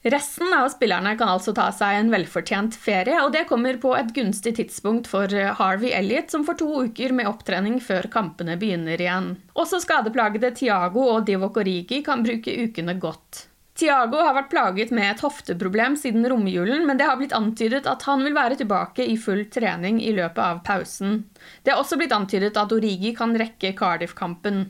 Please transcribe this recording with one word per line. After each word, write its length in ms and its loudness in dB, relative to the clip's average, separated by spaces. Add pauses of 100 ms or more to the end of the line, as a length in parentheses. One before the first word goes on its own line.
Resten 480 0
av 160 4
spillerne 480 0
kan 140 2
altså 180 0
ta 140 0 (100)
seg 240 2
en 140 4
velfortjent 640 -2
ferie, 460 2
og 100 2
det 140 2
kommer 340 2
på 160 2
et 160 -2
gunstig 460 -2
tidspunkt 500 -2
for 160 0 (320)
Harvey 400 0
Elliott, 320 -2
som 160 -2
får 140 -4
to 80 0 (160)
uker 320 -2
med 100 0
opptrening 560 -2
før 320 -2
kampene 460 -2
begynner 420 -2
igjen. 300 -2 (260)
Også 240 0
skadeplagede 720 2
Thiago 640 2
og 100 0
Divock 380 0
Origi 420 -2
kan 160 0
bruke 320 -2
ukene 480 -4
godt. 460 -10 (280)
Thiago 480 2
har 80 4
vært 160 0
plaget 480 0
med 80 2
et 160 -2
hofteproblem 800 0
siden 320 2
romjulen, 560 2
men 80 2
det 80 2
har 160 2
blitt 160 -2
antydet 480 0
at 240 -2
han 160 2
vil 80 0
være 240 2
tilbake 480 -2
i 160 0
full 220 -2 (100)
trening 480 0
i 160 0
løpet 240 -2
av 240 0
pausen. 640 -2 (340)
Det 140 4
har 80 2
også 180 -2
blitt 160 0
antydet 400 0
at 160 0
Origi 460 0
kan 180 0
rekke 400 -2
Cardiff-kampen. 920 -2